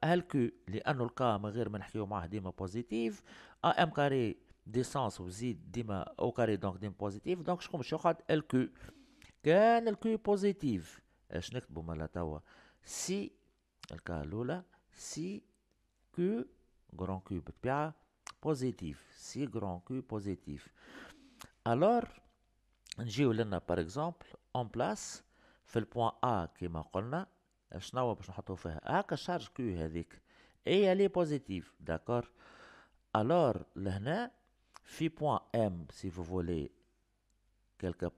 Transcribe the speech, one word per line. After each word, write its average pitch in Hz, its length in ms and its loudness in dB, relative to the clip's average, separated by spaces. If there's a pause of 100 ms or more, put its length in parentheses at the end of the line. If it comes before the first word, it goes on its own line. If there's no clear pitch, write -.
ال 175 180 4
Q، - 140 -4 (320)
لأنه 120 360 0
ال 113 60 0
K - 120 -4
من 107 240 2
غير 104 220 -2
ما 104 100 -4
نحكيو 104 280 -6
معاه 95 200 -4
ديما 92 240 -4
بوزيتيف، 101 720 -4 (420)
ا 170 180 4
ام 160 80 2
كاري 135 460 2 (300)
دي 120 160 0
سونس 120 380 -2
وزيد 95 520 -6
ديما 107 300 -2
او - 300 0
كاري، 110 240 4
دونك 92 200 -2
ديما 95 240 -8
بوزيتيف، 107 420 -2
دونك 175 180 0
شكون - 200 -6
باش - 120 -4
يقعد؟ 165 240 4 (140)
ال 151 120 4 (100)
Q. 127 40 4 (880)
كان 226 460 6
ال 208 80 0
Q - 120 0 (160)
بوزيتيف، 185 760 2 (300)
اش - 240 -4
نكتبوا 82 280 -8
مالا 80 240 -4
توا؟ 78 320 -4 (460)
سي، - 480 -6 (600)
الكا 82 300 -6
الأولى، 123 400 -4 (300)
سي 185 500 -8 (680)
كيو 202 320 0 (560)
غران 92 200 -2
كيو 92 200 -4
بالطبيعة 143 540 -2 (480)
بوزيتيف، 123 760 -2
سي - 280 -6
غران 98 360 -4
كيو 131 220 -6
بوزيتيف. 98 640 -6 (1000)
الور 202 420 4 (920)
نجيو 117 340 4
لنا 107 260 2
بار 87 220 2
اكزومبل 139 460 -4 (300)
اون 123 120 0
بلاس 156 540 -2 (420)
في - 140 -2
البوان 113 340 2 (120)
ا 104 220 2
كيما 85 340 -6
قلنا، 123 460 -4 (520)
شنو 120 360 0
باش - 160 -10
نحطو 95 240 -8
فيها؟ 82 300 -6
هاكا 170 300 0
الشارج 165 340 -4
كيو 107 300 -4
هذيك، 80 440 -4 (440)
اي 190 260 6
الي 196 160 4
بوزيتيف، 147 720 -2
داكور؟ 85 500 -2 (880)
الور 117 480 4 (120)
لهنا 107 540 -2 (520)
في - 260 -4
بوان 151 300 0 (160)
ام 92 360 0
سي - 200 -8
فو 87 120 -6
فولي 85 480 -2 (1080)
كيلكو 87 400 -4